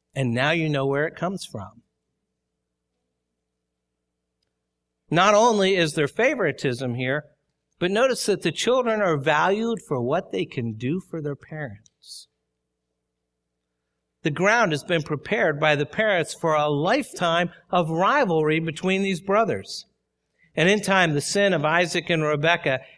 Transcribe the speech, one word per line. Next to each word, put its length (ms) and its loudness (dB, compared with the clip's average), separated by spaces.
And 200 -2
now 160 0
you 180 0
know 180 -2
where 200 -2
it 100 -12
comes 300 -6
from. 360 -14
Not 260 4
only 420 4
is 180 0
there 140 0
favoritism 880 -2
here, 300 -4
but 140 -2
notice 340 0
that 160 0
the 80 -2
children 500 0
are 160 2
valued 680 0
for 160 -4
what 300 -4
they 120 -4
can 280 -6
do 280 -6
for 220 -12
their 140 -8
parents. 920 -16
The 100 -2
ground 400 2
has 100 -2
been 220 -2
prepared 560 0
by 160 4
the 100 -2
parents 480 0
for 200 0
a 140 2
lifetime 840 0
of 180 2
rivalry 680 2
between 460 -2
these 160 -2
brothers. 680 -2
And 120 2
in 120 2
time, 320 2
the 80 0
sin 320 0
of 120 0
Isaac 460 0
and 140 0
Rebekah 560 0